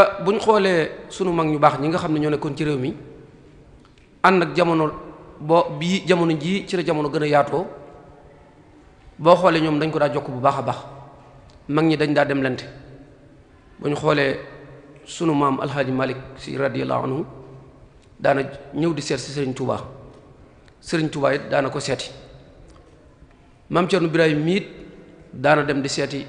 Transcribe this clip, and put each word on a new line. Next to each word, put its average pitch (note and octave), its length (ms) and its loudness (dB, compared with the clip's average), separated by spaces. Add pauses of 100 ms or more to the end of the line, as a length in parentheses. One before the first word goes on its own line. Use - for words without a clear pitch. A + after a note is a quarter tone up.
(240)
buñ G3+ 160 2
xoolee F#3+ 500 4 (200)
sunu F3+ 220 -2
mag E3 140 2
ñu D3+ 120 0
baax C#3+ 220 4
ñi D3 80 0
nga E3+ 100 0
xam E3 160 -2
ne D3+ 60 0
ñoo D3+ 100 0
nekkoon D3 260 -4
ci D#3+ 80 -2
réew D3 140 0
mi, B2+ 160 -4 (1300)
ànd F3+ 200 6
ak D3+ 140 -4
jamono E3 340 2 (500)
bo-, D3+ 380 2
bii F#3 280 -2
jamono E3+ 260 4
jii F3+ 340 -2
ci G3 100 -4
la F3+ 60 -2
jamono D3+ 280 0
gën D3+ 120 -2
a D3+ 40 0
yaatoo, D3 400 2 (1500)
boo E3+ 180 8
xoolee E3+ 240 4
ñoom D#3 180 2
dañ D#3 120 0
ko D#3 80 -2
daa C#3+ 120 2
jokk C#3 200 -4
bu B2+ 100 -8
baax C#3 180 4
a C3 40 -4
baax. A#2+ 140 -2 (920)
Mag D3+ 160 2
ñi D#3 140 4
dañ D3+ 160 2
daa C#3+ 100 4
demlante. C3 400 -2 (1120)
Bu C#3+ 120 -4
ñu D3 60 0
xoolee C#3+ 420 2 (680)
sunu E3 300 -2
maam C#3+ 260 2
Alxaaji C3+ 320 -2
Malik B2+ 240 -2 (220)
Si - 180 -10
radiyallahu C3 480 -2
anhu, C3 220 -4 (920)
daana C#3 240 2 (320)
ñëw D#3+ 200 0
di C#3+ 80 -6
seet C#3+ 180 -2
si C#3 120 -12
Sëriñ C3+ 200 -2
Tuubaa. B2 320 -4 (960)
Sëriñ D#3+ 300 -2
Tuubaa C#3 240 0
it C#3+ 160 -6
daana C#3 180 0
ko C#3+ 100 -6
seeti. - 320 -6 (1600)
Maam E3+ 200 2
Cerno E3+ 200 2
Birahim D#3+ 340 4
mi F3 140 2
it G3+ 100 -4 (680)
daana C#3+ 300 4
dem C#3 200 0
di C3 60 -2
seeti C#3 400 -4